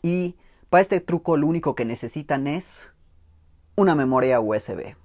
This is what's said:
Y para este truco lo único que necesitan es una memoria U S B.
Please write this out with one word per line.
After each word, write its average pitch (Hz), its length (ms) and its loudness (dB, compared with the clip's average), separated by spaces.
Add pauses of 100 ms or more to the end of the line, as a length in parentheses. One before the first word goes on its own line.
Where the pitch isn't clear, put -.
Y 180 340 -2 (340)
para 180 120 6
este 190 180 0
truco 170 360 -2
lo 147 120 2
único 165 260 -2
que 123 100 -4
necesitan 139 640 -6
es - 460 -10 (800)
una 190 220 4
memoria 131 420 2
U 107 160 0
S 107 180 -4
B. - 220 -12 (100)